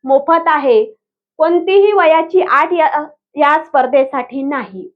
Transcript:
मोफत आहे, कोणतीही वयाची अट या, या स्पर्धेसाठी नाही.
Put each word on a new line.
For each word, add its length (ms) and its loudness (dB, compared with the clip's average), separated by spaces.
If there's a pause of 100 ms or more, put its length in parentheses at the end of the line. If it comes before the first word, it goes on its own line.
मोफत 440 0
आहे, 360 2 (560)
कोणतीही 520 2
वयाची 500 2
अट 320 0
या, 160 0 (460)
या 240 2
स्पर्धेसाठी 840 -2
नाही. 520 -10